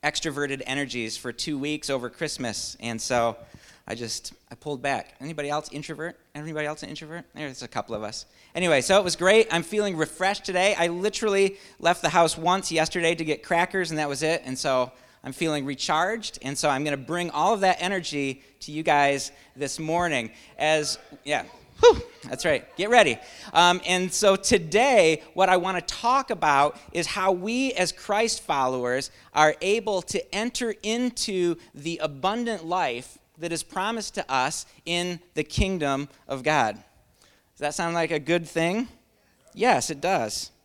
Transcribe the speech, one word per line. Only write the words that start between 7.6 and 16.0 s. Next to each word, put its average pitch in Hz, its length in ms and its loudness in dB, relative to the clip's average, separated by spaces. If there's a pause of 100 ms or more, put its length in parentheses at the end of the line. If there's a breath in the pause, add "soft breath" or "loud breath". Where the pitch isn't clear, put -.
a 120 60 -14
couple - 260 -6
of 107 80 -6
us. 107 240 -10 (300 soft breath)
Anyway, 165 260 4
so 190 160 4
it 208 60 4
was 175 120 -2
great. 214 360 6
I'm 170 100 0
feeling 202 340 -2
refreshed 185 480 -2
today. 190 320 2
I 170 120 2
literally 196 680 0 (200 loud breath)
left 175 240 2
the 160 80 0
house 170 260 4
once 175 360 0
yesterday 165 420 2
to 165 100 -4
get 151 200 -4
crackers, 175 480 0
and 156 80 -2
that 147 100 -2
was 139 140 -4
it, 160 200 0
and 131 140 -8
so 127 340 0 (320 loud breath)
I'm 131 100 -12
feeling 151 340 -4
recharged, 175 720 -2